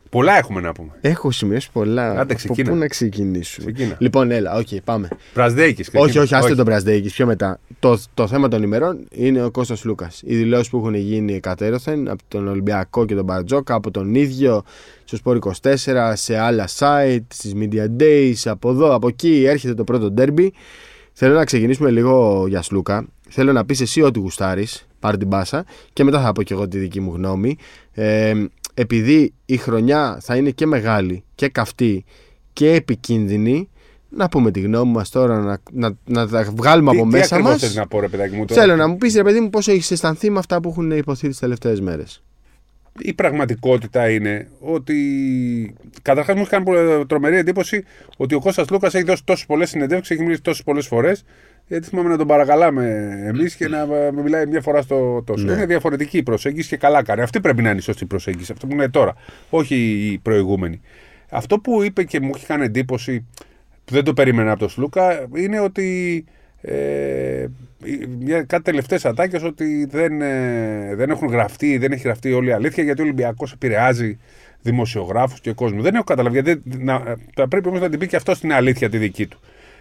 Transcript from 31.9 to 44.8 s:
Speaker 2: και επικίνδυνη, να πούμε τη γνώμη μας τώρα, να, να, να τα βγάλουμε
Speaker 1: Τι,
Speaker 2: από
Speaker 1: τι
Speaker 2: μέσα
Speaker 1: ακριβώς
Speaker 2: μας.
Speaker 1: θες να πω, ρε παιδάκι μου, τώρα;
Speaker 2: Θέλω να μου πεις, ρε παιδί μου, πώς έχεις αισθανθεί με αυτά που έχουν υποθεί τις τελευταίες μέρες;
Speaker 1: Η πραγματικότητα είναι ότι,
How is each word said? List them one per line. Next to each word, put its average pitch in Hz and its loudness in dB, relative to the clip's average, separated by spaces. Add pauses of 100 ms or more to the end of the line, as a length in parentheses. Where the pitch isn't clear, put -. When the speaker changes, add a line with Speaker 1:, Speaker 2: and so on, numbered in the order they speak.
Speaker 2:
και 151 4
επικίνδυνη, 117 0 (400)
να 185 -2
πούμε 123 4
τη 90 -4
γνώμη 113 0
μας 110 -2
τώρα, 120 2
να, 101 -4 (140)
να, 117 -2 (140)
να 117 -2
τα 110 0 (120)
βγάλουμε 147 6
Speaker 1:
Τι, - 6
Speaker 2:
από 113 4
Speaker 1:
τι - 4
Speaker 2:
μέσα - 6
Speaker 1:
ακριβώς 240 4
Speaker 2:
μας. 294 2
Speaker 1:
θες 107 0
να 104 -2
πω, 107 -2
ρε 101 0
παιδάκι 98 -4
μου, 104 -2
τώρα; 113 4
Speaker 2:
Θέλω 190 8
να 156 4
μου 175 -2
πεις, 220 0
ρε 208 6
παιδί 208 4
μου, 220 0
πώς 208 0
έχεις 196 2
αισθανθεί 170 0
με 202 0
αυτά 175 -2
που 175 -6
έχουν 165 -2
υποθεί 147 -4
τις 135 -6
τελευταίες 117 -2
μέρες; 85 -8 (760)
Speaker 1:
Η - -6
πραγματικότητα 123 0
είναι 104 -2 (120)
ότι, 151 -4 (1080)